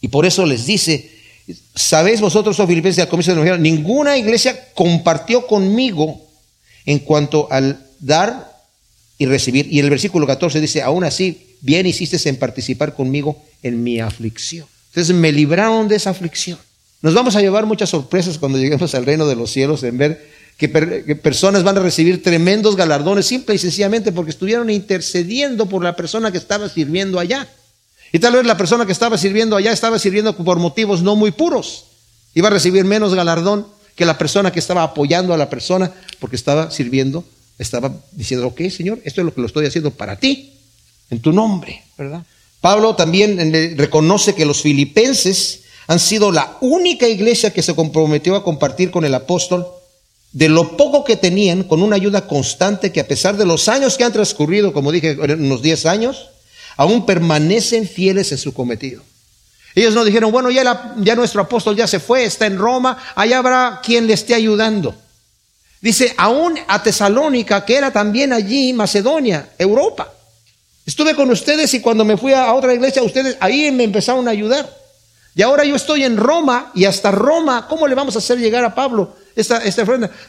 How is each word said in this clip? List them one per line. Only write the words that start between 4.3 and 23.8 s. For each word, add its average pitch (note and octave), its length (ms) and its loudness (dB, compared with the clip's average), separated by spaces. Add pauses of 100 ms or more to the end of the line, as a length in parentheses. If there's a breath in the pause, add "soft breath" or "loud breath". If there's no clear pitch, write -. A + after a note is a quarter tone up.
compartió E3+ 720 0
conmigo G3 720 0 (640 soft breath)
en C#3+ 140 0
cuanto D3 540 0
al C3+ 340 -2 (140)
dar F3+ 580 -2 (600)
y C#3 80 0
recibir". C3+ 440 0
Y C#3+ 60 0
el C#3+ 140 2
versículo D#3+ 340 0
catorce D3+ 340 -2
dice, D3+ 220 -2
"Aún D#3 220 -2
así, E3+ 580 -6
bien D#3+ 240 0
hiciste F3 420 -4
en C3+ 100 -2
participar C3 580 -6
conmigo C#3+ 440 -4 (220 soft breath)
en A#2+ 220 -4
mi A#2+ 160 -4
aflicción". A2+ 640 -8 (240)
Entonces F3 260 0
me E3 160 4
libraron G3 560 2
de G#3 100 2
esa G3 120 -4
aflicción. F3+ 480 -8 (460)
Nos D#3+ 100 2
vamos A#3+ 220 2
a G#3 60 2
llevar G3+ 260 2
muchas G#3+ 240 -2
sorpresas E3+ 480 -4
cuando C3+ 180 -2
lleguemos C#3+ 380 0
al B2 100 -4
reino D3+ 220 2
de C3+ 80 0
los A2+ 160 -6
cielos C3+ 320 -2
en B2 160 -4
ver D3+ 320 -2 (260 loud breath)
que D3+ 100 0
per-, D#3+ 380 -2
que D3+ 100 -2
personas F#3 480 2
van G3 140 2
a - 20 2
recibir F3 440 2
tremendos F#3+ 520 2
galardones F3+ 520 0
simple B3 260 -4
y F#3 60 0
sencillamente G3+ 520 -2